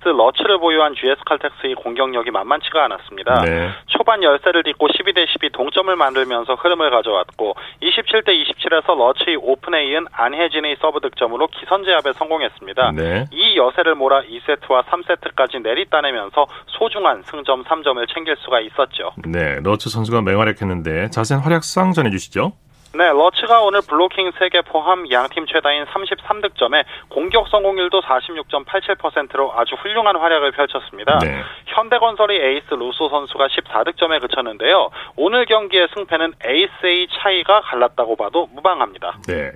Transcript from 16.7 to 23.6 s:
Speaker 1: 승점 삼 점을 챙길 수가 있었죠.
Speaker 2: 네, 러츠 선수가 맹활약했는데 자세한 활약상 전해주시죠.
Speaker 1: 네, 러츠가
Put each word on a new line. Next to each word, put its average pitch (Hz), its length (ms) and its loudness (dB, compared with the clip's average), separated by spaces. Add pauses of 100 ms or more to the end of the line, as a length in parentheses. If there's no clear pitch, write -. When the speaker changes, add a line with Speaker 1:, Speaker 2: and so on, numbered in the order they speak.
Speaker 1:
승점 135 460 -4
삼 160 160 -2
점을 127 240 0
챙길 160 300 -6
수가 123 240 -2
있었죠. 107 500 -4 (160)
Speaker 2:
네, 78 360 -2
러츠 107 260 -2
선수가 113 340 -2
맹활약했는데 95 880 0
자세한 131 320 0
활약상 170 500 2
전해주시죠. 120 600 0 (380)
Speaker 1:
네, 170 160 2
러츠가 190 540 4